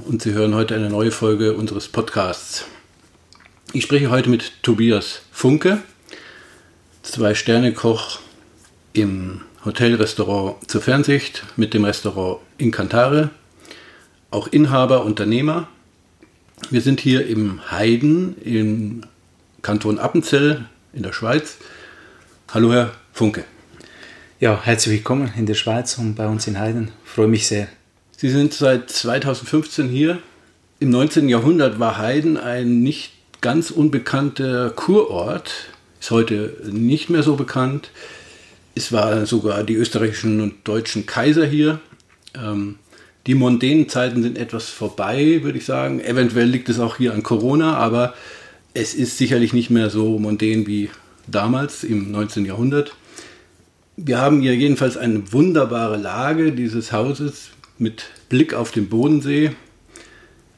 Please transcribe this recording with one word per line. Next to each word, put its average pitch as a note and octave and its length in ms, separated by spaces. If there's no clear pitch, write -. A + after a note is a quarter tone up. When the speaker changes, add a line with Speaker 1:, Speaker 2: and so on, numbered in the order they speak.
Speaker 1:
und A2 160
Sie G#2 120
hören G#2+ 200
heute A2 220
eine G#2+ 120
neue G#2+ 220
Folge A2 440
unseres G2 340
Podcasts. - 760
Ich B2+ 100
spreche C#3+ 280
heute B2 200
mit - 320
Tobias A2+ 600
Funke, D3+ 460
Zwei-Sterne-Koch A#2 1160
im F#2+ 480
Hotel-Restaurant G#2 1040
Zur A2 100
Fernsicht C#3 640
mit A2 180
dem G#2 100
Restaurant F#2+ 540
Incantare, B2+ 720
auch - 160
Inhaber, C3 580
Unternehmer. B2 640
Wir A#2+ 120
sind C3+ 180
hier C3 260
im G#2+ 460
Heiden B2 720
im A2 600
Kanton G#2+ 400
Appenzell D3 640
in A2+ 120
der F#2 80
Schweiz. C3+ 460
Hallo, A#2 200
Herr A#2+ 180
Funke. G#2+ 320
Speaker 2:
Ja, G#2+ 200
herzlich A2+ 360
willkommen B2+ 400
in A2+ 100
der G#2+ 80
Schweiz A#2 440
und A2 180
bei A2 100
uns A2 220
in G2+ 100
Heiden. A2 320
Freue A2 240
mich A2 180
sehr. G2+ 220
Speaker 1:
Sie C#3 120
sind C#3+ 260
seit C3 360
zweitausendfünfzehn C3+ 960
hier. D3+ 300
Im C#3 100
neunzehnten C#3+ 380
Jahrhundert B2 500
war A2+ 180
Heiden D3 400
ein A#2+ 460
nicht - 300
ganz D3+ 300
unbekannter C3+ 1000
Kurort, - 840
ist - 100
heute A2+ 460
nicht A#2 400
mehr E3 140
so D3 140
bekannt. C3 540
Es - 160
waren G#2+ 360
sogar G#2 360
die A2 120
österreichischen A2 680
und G#2+ 260
deutschen A2 400
Kaiser D3+ 400
hier. D3+ 320
Ähm, G#2 460
die C3 80
mondänen B2+ 520
Zeiten B2 360
sind A#2+ 140
etwas A2+ 320
vorbei, C3 760
würde C3+ 140
ich A#2+ 80
sagen. C3 340
Eventuell A#2+ 480
liegt B2 200
es A#2 120
auch A2+ 160
hier A#2+ 180
an G#2 80
Corona, C#3+ 540
aber A#2+ 380
es A2+ 200
ist A#2+ 240
sicherlich A#2+ 340
nicht A#2+ 160
mehr A2+ 220
so A2 280
mondän G#2+ 480
wie G#2 220
damals A#2+ 580
im G2+ 260
neunzehnten G#2 380
Jahrhundert. C3+ 460
Wir C#3 200
haben C#3+ 220
hier B2+ 160
jedenfalls C3+ 400
eine G#2+ 340
wunderbare A#2+ 680
Lage C3+ 540
dieses A#2 380
Hauses C3+ 600
mit A2 280
Blick C#3+ 240
auf A2+ 160
den G#2 180
Bodensee. C#3+ 640